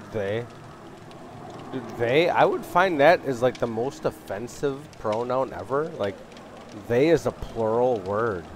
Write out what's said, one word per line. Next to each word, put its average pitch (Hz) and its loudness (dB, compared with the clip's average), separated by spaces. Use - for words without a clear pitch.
they? 107 -2
Dude, 123 -8
they, 131 4
I 131 6
would 220 2
find 185 2
that 160 8
is, 123 -2
like, 123 2
the - -2
most 117 -4
offensive 120 -6
pronoun 120 -2
ever. 135 -2
Like, 101 -2
they 127 4
is 165 4
a 117 2
plural 117 0
word. 98 -2